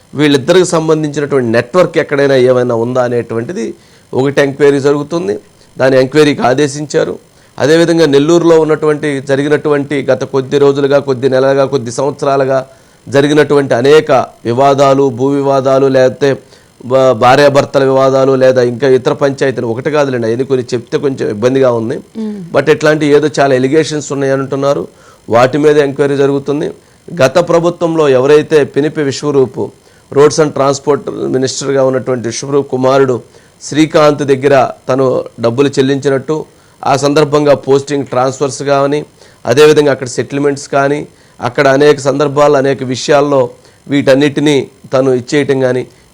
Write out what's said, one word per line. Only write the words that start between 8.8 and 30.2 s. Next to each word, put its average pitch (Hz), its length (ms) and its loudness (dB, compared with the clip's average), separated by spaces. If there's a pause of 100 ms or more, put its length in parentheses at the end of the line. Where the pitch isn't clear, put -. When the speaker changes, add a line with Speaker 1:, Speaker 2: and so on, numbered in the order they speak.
Speaker 1:
జరిగినటువంటి 143 800 -2 (100)
గత 127 120 0
కొద్ది 135 340 -4
రోజులుగా, 139 420 2
కొద్ది 135 300 -2
నెలలుగా, 135 360 2
కొద్ది 127 260 -6
సంవత్సరాలుగా 135 760 -2 (440)
జరిగినటువంటి 143 640 2
అనేక 147 380 2 (340)
వివాదాలు, 139 640 2
భూ 127 180 -4
వివాదాలు, 139 600 0
లేకపోతే 131 500 0 (480)
భా-, 131 260 2
భార్యాభర్తల 131 720 2
వివాదాలు, 135 480 2
లేదా 131 300 2
ఇంకా 123 260 -2
ఇతర 131 260 2
పంచాయతీలు, 135 540 -2
ఒకటి 131 240 -6
కాదులేండి, 135 360 -2
అవన్నీ 120 180 -2
కొన్ని 127 280 -2
చెప్తే 120 240 -6
కొంచెం 131 320 -4
ఇబ్బందిగా 127 420 0
ఉంది. 120 280 -4 (180)
Speaker 2:
మ్మ్. 208 360 -10
Speaker 1:
But 147 180 0
ఇట్లాంటి 151 340 0
ఏదో 143 240 2 (100)
చాలా 139 160 2
ఎలిగేషన్స్ 143 560 -2
ఉన్నాయంటున్నారు, 139 760 -4 (420)
వాటి 120 280 2
మీద 147 200 4
ఎంక్వైరీ 139 400 0
జరుగుతుంది. 139 540 -2 (500)
గత 131 160 2
ప్రభుత్వంలో 165 720 0
ఎవరైతే 147 540 4
పినిపి 151 400 -4
విశ్వరూప్, 135 680 -2 (440)
రోడ్స్ 147 260 4